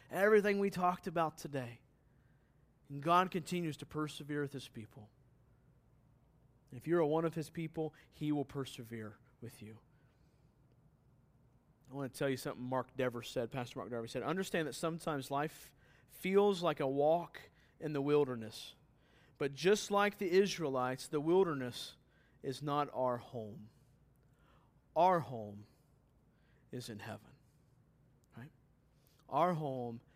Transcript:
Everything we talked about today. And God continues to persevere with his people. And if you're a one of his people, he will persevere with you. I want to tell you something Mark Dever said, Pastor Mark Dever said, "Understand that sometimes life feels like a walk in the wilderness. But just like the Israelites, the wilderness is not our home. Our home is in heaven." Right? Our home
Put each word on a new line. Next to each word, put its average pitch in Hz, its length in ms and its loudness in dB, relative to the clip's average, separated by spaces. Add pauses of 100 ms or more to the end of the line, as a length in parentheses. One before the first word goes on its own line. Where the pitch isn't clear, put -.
(120)
Everything 202 480 6
we 202 100 2
talked 180 380 0
about 165 320 0
today. 127 400 -8 (1120)
And 139 100 -10
God 175 300 4
continues 170 460 -4
to - 100 -14
persevere 147 540 -4
with 139 120 -4
his 131 140 -10
people. 107 420 -16 (1600)
And 127 80 -12
if - 80 -14
you're 170 120 6
a 156 80 6
one 160 180 4
of 160 80 0
his 160 160 -6
people, 160 460 -6 (180)
he 151 180 -2
will 143 140 0
persevere 117 680 -10 (260)
with - 200 -14
you. 107 140 -16 (2250)
I 131 40 -12
want 139 180 -6
to - 60 -8
tell 139 100 2
you 131 80 0
something 123 260 -8
Mark 127 320 -2
Dever 123 280 -2
said, 120 280 -4
Pastor 127 280 -6
Mark 101 100 -8
Dever 117 160 -6
said, 120 160 -6
"Understand 165 460 -2
that - 80 -8
sometimes 160 560 -4
life 143 400 -4 (480)
feels 196 420 4
like 160 180 2
a 143 80 0
walk 151 520 2 (400)
in 151 140 -4
the 143 80 0
wilderness. 131 720 0 (640)
But 143 160 -2
just 180 340 4
like 202 300 2
the 185 120 -2
Israelites, 135 760 2
the 151 120 -2
wilderness 151 760 2 (480)
is 131 180 -6
not 147 320 0
our 123 240 0
home. 110 520 -12 (1300)
Our 175 260 6
home 104 420 -8 (1080)
is 120 180 -8
in 104 100 -10
heaven." 107 320 -12 (1080)
Right? 120 140 -16 (760)
Our 170 280 4
home 127 460 -4 (140)